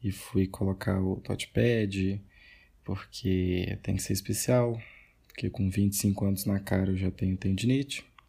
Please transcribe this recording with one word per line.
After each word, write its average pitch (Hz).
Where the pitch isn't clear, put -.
e 98
fui -
colocar 95
o 95
touchpad, 101
porque 92
tem 101
que 95
ser -
especial, 117
porque -
com 95
vinte 101
e -
cinco 101
anos 98
na 98
cara 95
eu 92
já 95
tenho 95
tendinite. 110